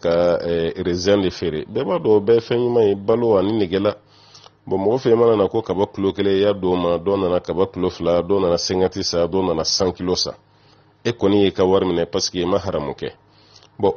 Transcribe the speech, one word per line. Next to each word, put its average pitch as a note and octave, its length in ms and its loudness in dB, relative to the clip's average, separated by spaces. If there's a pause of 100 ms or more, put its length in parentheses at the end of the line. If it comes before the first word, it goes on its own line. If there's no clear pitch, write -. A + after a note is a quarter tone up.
ka, E2+ 380 2
ɛ, E2+ 440 -4
raisin F2+ 380 0
de F2+ 100 0
feere. D#2 360 -6
Bɛɛ A2+ 180 -6
b'a F#3 140 -4
dɔn A2 180 2
o G2+ 40 4
bɛɛ A2 140 2
ye A2+ 60 4
fɛn A#2 180 -4
ɲuman A#2+ 300 2
ye, G2+ 60 2
balo A2+ 420 0
ani F#2+ 160 2
nege F#2+ 260 0
la. G2+ 160 0 (720)
Bon, G2 120 -2
mɔgɔ G#2 200 0
fɛn A#2+ 180 2
mana A#2 200 4
na G2 120 2
ko A2+ 120 -2
kaba F#2+ 340 -2
kilo G2 180 0
kelen, G2 240 0
i F#2+ 40 2
y'a G2+ 140 2
d'o F2+ 200 0
ma, F2 220 0
dɔw G2 240 0
nana F2+ 200 0
kaba F2+ 260 -2
kilo F2+ 240 -4
fila, E2+ 320 0
dɔw G2 180 0
nana F2 160 2
cinquante F#2 460 -2
sa, F2 240 -2
dɔw F#2 200 -2
nana D#2+ 180 -2
cent F#2 280 -2
kilo F2+ 220 -4
sa. - 180 -6 (720)
E A#2 60 -2
kɔni G2+ 340 2
y'i F#2 80 2
ka F#2+ 140 0
wari F#2+ 180 2
minɛ E2+ 220 0
parce F#2 240 -4
que F2+ 80 -8
i F2 80 -2
ma G2 120 0
haramu D#2+ 340 -6
kɛ. C2+ 200 -10 (640)
Bon, G2 180 0